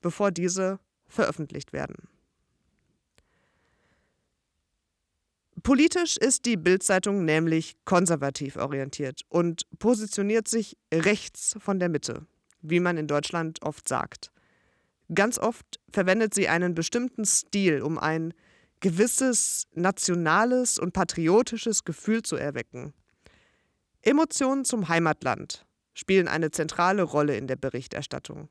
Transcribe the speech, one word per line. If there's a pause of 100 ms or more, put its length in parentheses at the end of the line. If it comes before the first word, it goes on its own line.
bevor
diese (300)
veröffentlicht
werden. (3500)
Politisch
ist
die
Bild-Zeitung
nämlich
konservativ
orientiert
und (120)
positioniert
sich (160)
rechts
von
der
Mitte, (360)
wie
man
in
Deutschland
oft
sagt. (800)
Ganz
oft (100)
verwendet
sie
einen
bestimmten
Stil,
um
ein (460)
gewisses
nationales
und
patriotisches
Gefühl
zu
erwecken. (1080)
Emotionen
zum
Heimatland (300)
spielen
eine
zentrale
Rolle
in
der
Berichterstattung.